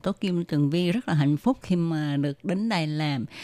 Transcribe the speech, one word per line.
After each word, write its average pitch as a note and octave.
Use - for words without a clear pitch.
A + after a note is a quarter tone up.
Tố F#3
Kim F3+
Tường D3
Vi F3
rất A#3
là -
hạnh C#3+
phúc C4
khi -
mà D#3
được C#3+
đến G3
đài E3+
làm. D3+